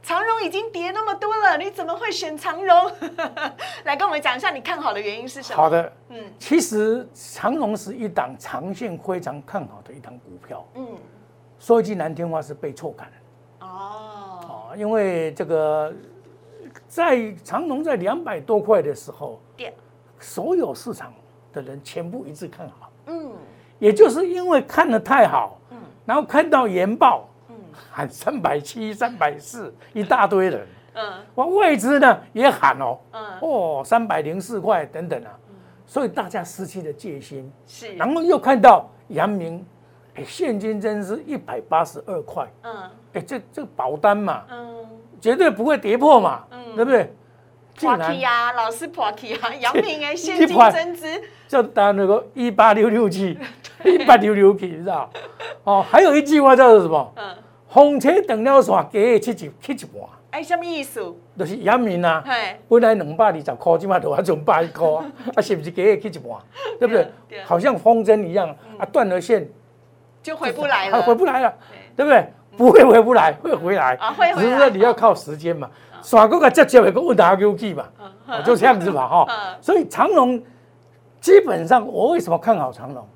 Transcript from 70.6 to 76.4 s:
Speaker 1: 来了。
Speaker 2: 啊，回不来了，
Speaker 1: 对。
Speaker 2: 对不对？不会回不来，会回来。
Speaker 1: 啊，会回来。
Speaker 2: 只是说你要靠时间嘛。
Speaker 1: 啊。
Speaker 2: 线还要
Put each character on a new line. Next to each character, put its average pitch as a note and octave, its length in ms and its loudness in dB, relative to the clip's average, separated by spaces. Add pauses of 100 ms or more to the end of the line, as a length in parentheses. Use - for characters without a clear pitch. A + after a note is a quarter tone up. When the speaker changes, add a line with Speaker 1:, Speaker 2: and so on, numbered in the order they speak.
Speaker 1:
来 G3+ 220 0
了。 A3 100 2
Speaker 2:
啊， A3+ 40 2
回 A#3+ 140 4
不 F4+ 80 2
来 C4 180 0
了， A#3 100 0 (440)
Speaker 1:
对。 C4+ 80 0
Speaker 2:
对 - 20 0
不 D4+ 60 2
对？ A3 120 8 (320)
不 A#3+ 140 8
会 - 140 10
回 A#3 180 8
不 A#3+ 120 4
来， D#3+ 180 6 (100)
会 E4 100 -2
回 E3+ 220 -2
来。 C3 220 0
Speaker 1:
啊， G#3+ 200 -6
会 F4 160 2
回 E3 80 -2
来。 A3 80 2
Speaker 2:
只 - 20 2
是 B3+ 60 0
说 C#4 140 6
你 F#3+ 80 -6
要 A3+ 160 4
靠 A3+ 180 4
时 D3+ 240 -6
间 E3 200 -4
嘛。 C#3 120 -12 (240)
Speaker 1:
啊。 - 80 -20
Speaker 2:
线 A3+ 200 6
还 A3 100 8
要 D#4 200 6